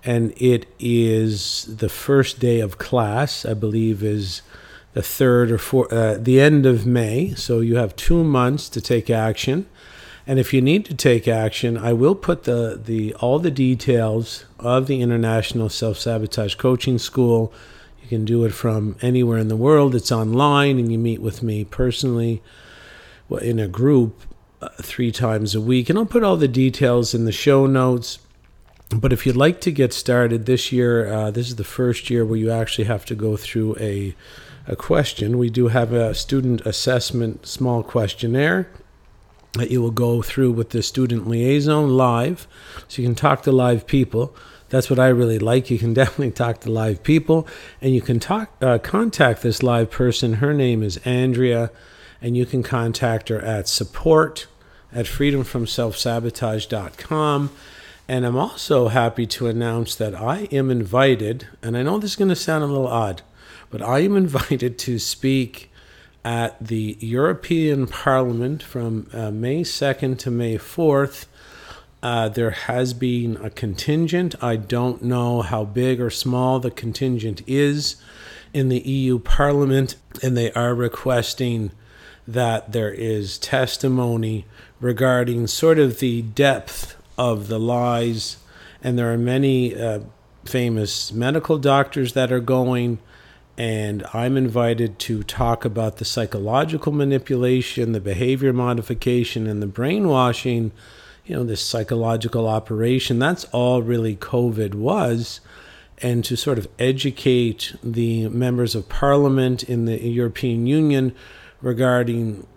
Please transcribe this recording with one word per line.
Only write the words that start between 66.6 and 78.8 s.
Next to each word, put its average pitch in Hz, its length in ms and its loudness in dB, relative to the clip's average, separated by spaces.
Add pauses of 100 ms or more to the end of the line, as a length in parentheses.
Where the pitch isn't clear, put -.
the 110 360 -4
European 147 880 0
Parliament 131 720 -2
from, 113 500 -6
uh, 110 200 -6
May 127 320 -4
second 135 560 -2
to 127 100 -6
May 117 260 -2
fourth. 139 720 0 (720)
Uh, 117 280 0
there 113 220 -2
has 123 440 -2
been 120 440 -2
a 104 120 -8
contingent. 156 920 -2
I 120 140 -2
don't 120 480 -2
know 120 400 0
how 107 220 -2
big 123 360 -2
or 120 100 -2
small 127 500 0
the 123 100 -4
contingent 117 720 -4
is 143 520 0 (560)
in 135 160 2
the 127 200 0